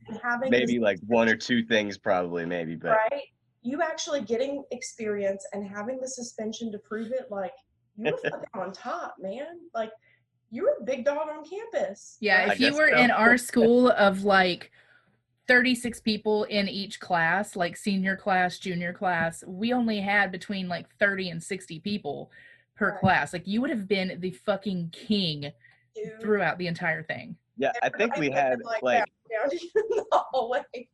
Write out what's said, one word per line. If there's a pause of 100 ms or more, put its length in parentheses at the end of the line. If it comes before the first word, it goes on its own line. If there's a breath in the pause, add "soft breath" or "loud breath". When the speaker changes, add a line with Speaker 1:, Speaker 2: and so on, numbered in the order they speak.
Speaker 1:
and
having
Speaker 2:
maybe,
Speaker 1:
this
Speaker 2:
like,
one
or
two
things
probably,
maybe,
but (200)
Speaker 1:
Right? (440)
You
actually
getting
experience
and
having
the
suspension
to
prove
it,
like, (440)
you
were
Speaker 2:
<laughs>
Speaker 1:
fucking
on
top,
man. (140)
Like, (640)
you
were
the
big
dog
on
campus,
Speaker 3:
Yeah,
Speaker 1:
right?
Speaker 3:
if
Speaker 2:
I
Speaker 3:
you
Speaker 2:
guess
Speaker 3:
were
Speaker 2:
so.
Speaker 3:
in
our
school
of,
like, (760 soft breath)
thirty-six
people
in
each
class,
like,
senior
class,
junior
class,
we
only
had
between,
like, (120)
thirty
and
sixty
people (440 soft breath)
per
Speaker 1:
Right.
Speaker 3:
class.
Like,
you
would
have
been
the
fucking
king (440 soft breath)
Speaker 1:
Dude.
Speaker 3:
throughout
the
entire
thing. (220)
Speaker 2:
Yeah, (100)
I
think
we
Speaker 1:
Everybody
Speaker 2:
had,
Speaker 1:
would've
been,
Speaker 2:
like,
Speaker 1:
like, (260)
down
<laughs>
in
the
hallway.